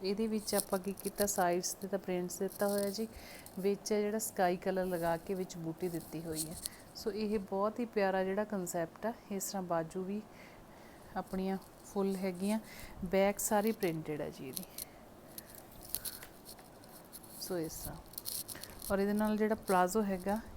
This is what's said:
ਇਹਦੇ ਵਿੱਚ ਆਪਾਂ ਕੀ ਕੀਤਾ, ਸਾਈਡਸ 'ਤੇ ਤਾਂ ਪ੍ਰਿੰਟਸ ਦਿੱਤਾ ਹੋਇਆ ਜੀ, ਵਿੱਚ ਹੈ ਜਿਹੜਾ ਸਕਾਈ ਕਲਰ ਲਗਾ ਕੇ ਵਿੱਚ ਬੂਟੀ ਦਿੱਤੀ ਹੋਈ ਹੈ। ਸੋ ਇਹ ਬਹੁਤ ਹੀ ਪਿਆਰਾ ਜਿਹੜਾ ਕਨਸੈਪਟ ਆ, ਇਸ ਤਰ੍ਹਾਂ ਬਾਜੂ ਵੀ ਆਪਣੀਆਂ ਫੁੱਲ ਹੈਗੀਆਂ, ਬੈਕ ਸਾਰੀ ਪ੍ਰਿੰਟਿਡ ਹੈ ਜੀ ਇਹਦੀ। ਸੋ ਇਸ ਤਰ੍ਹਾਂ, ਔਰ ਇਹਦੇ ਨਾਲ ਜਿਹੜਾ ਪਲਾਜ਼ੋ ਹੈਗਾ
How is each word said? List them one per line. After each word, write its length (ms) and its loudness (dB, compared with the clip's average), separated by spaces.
ਇਹਦੇ 240 2
ਵਿੱਚ 280 0
ਆਪਾਂ 240 2
ਕੀ 140 -2
ਕੀਤਾ, 340 0
ਸਾਈਡਸ 480 4
'ਤੇ 140 -6
ਤਾਂ 100 0
ਪ੍ਰਿੰਟਸ 400 -2
ਦਿੱਤਾ 300 0
ਹੋਇਆ 220 2
ਜੀ, 180 -2
ਵਿੱਚ 340 2
ਹੈ 80 6
ਜਿਹੜਾ 180 2
ਸਕਾਈ 380 4
ਕਲਰ 300 0
ਲਗਾ 300 2
ਕੇ 180 -4
ਵਿੱਚ 220 -2
ਬੂਟੀ 320 -2
ਦਿੱਤੀ 320 -4
ਹੋਈ 260 -2
ਹੈ। 100 -8
ਸੋ 160 -2
ਇਹ 260 0
ਬਹੁਤ 420 0
ਹੀ 40 0
ਪਿਆਰਾ 400 4
ਜਿਹੜਾ 200 2
ਕਨਸੈਪਟ 640 -2
ਆ, 60 2
ਇਸ 140 -2
ਤਰ੍ਹਾਂ 180 -2
ਬਾਜੂ 400 0
ਵੀ 200 -2
ਆਪਣੀਆਂ 400 0
ਫੁੱਲ 320 2
ਹੈਗੀਆਂ, 420 2
ਬੈਕ 340 6
ਸਾਰੀ 340 6
ਪ੍ਰਿੰਟਿਡ 480 0
ਹੈ 100 -2
ਜੀ 180 -10
ਇਹਦੀ। 160 -4
ਸੋ 180 -2
ਇਸ 140 -2
ਤਰ੍ਹਾਂ, 240 -8
ਔਰ 60 6
ਇਹਦੇ 140 4
ਨਾਲ 240 4
ਜਿਹੜਾ 180 4
ਪਲਾਜ਼ੋ 480 6
ਹੈਗਾ 360 2